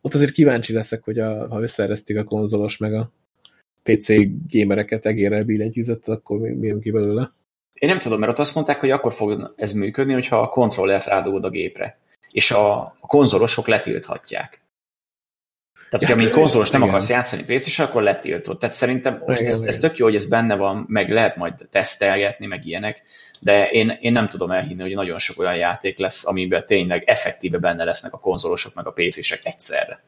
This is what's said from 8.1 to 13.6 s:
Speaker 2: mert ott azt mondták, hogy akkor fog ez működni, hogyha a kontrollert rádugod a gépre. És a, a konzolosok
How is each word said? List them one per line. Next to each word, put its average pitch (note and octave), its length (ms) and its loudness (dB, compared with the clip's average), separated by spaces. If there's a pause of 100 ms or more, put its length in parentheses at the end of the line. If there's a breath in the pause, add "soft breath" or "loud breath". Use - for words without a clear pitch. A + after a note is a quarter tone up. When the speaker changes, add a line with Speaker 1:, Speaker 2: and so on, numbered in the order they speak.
Speaker 2:
mert A2 140 0
ott A#2+ 60 -4
azt D3 160 0
mondták, D3 260 -2
hogy C3+ 100 2
akkor C3 220 0
fog G#2 440 -4
ez G#2 160 -6
működni, G#2+ 400 -2
hogyha B2 280 0
a A#2+ 80 0
kontrollert G2 580 2
rádugod G2 380 -2
a F#2+ 60 -2
gépre. F2 480 -8 (320 soft breath)
És - 200 2
a, G#2 300 4
a - 200 -12
konzolosok A#2 640 4